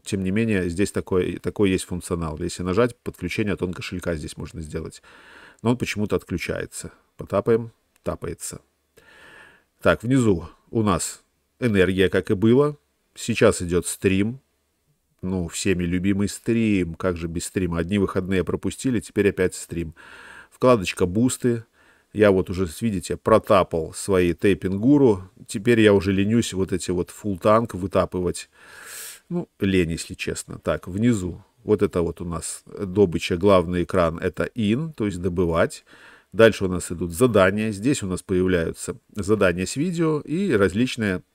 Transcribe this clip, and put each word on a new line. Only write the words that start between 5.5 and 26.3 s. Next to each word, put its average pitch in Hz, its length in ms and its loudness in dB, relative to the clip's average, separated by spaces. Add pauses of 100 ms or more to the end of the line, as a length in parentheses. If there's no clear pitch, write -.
Но 113 80 2
он 123 80 0
почему-то 101 360 -4
отключается. - 760 -6 (260)
Потапаем, 113 540 -2 (320)
тапается. - 580 -10 (1200)
Так, 90 220 2
внизу 110 440 0 (220)
у 113 140 -2
нас - 400 -2 (360)
энергия, 95 480 4
как 95 220 0
и 110 60 2
было. 127 420 4 (380)
Сейчас 107 480 2
идёт 85 240 -2
стрим. 104 540 -2 (800)
Ну, 92 240 -4
всеми 90 380 -2
любимый 95 440 0
стрим. 107 640 0
Как 90 240 -4
же 85 100 -8
без 82 180 -6
стрима? 85 340 -2
Одни 87 180 -2
выходные 92 460 0
пропустили, 98 560 -4
теперь 101 300 0
опять 92 260 0
стрим. 85 400 -8 (560)
Вкладочка 104 560 2
"Бусты". 117 580 0 (480)
Я 104 180 6
вот 92 180 2
уже, 92 160 -2 (140)
видите, 92 380 -4
протапал 90 760 2
свои 90 400 2
тейпингуру. 101 960 2 (180)
Теперь 113 340 2
я 104 120 8
уже 98 200 2
ленюсь 104 400 2